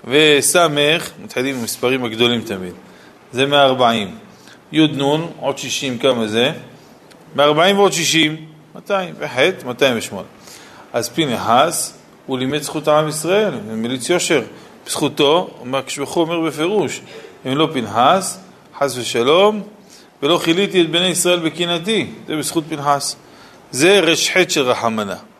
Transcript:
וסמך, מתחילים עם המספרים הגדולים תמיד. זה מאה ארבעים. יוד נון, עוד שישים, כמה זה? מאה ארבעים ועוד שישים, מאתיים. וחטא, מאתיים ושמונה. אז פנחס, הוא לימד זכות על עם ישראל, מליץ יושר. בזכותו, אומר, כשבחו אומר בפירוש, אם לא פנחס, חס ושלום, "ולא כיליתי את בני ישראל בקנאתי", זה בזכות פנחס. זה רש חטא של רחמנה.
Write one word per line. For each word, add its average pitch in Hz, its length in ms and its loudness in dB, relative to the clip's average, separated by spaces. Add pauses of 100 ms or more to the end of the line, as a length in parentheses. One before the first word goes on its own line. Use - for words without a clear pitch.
וסמך, 151 1040 2 (140)
מתחילים 127 300 -4
עם 127 60 -6
המספרים 123 440 -2
הגדולים 117 360 0
תמיד. 92 340 -8 (580)
זה 131 140 0
מאה 143 160 4
ארבעים. 117 560 2 (540)
יוד 151 180 4
נון, 143 400 -2 (100)
עוד 135 180 -4
שישים, 127 400 -6
כמה 120 280 0
זה? 117 260 0 (840)
מאה 143 120 4
ארבעים 170 320 4
ועוד 196 140 4
שישים, 156 440 0 (380)
מאתיים. 185 440 -6
וחטא, 151 480 -2
מאתיים 123 320 0
ושמונה. 95 280 -10 (680)
אז 117 160 -2
פנחס, 127 920 0 (280)
הוא 131 120 -4
לימד 135 240 -2
זכות 147 260 -4
על 151 60 4
עם 156 140 2
ישראל, 170 460 0 (200)
מליץ 120 360 -4
יושר. 170 320 2 (440)
בזכותו, 151 640 2 (100)
אומר, 127 260 -4
כשבחו 147 340 -4
אומר 165 200 0
בפירוש, 160 600 -2 (460)
אם 131 100 -2
לא 151 160 2
פנחס, 131 680 2 (400)
חס 131 180 -2
ושלום, 165 680 2 (600)
"ולא 156 220 2
כיליתי 175 360 2
את 160 100 2
בני 170 160 0
ישראל 180 320 0
בקנאתי", 170 680 -2 (200)
זה 156 100 -6
בזכות 151 320 -4
פנחס. 143 480 -2 (540)
זה 180 300 4
רש 160 300 0
חטא 180 200 2
של 151 120 0
רחמנה. 110 540 -2 (240)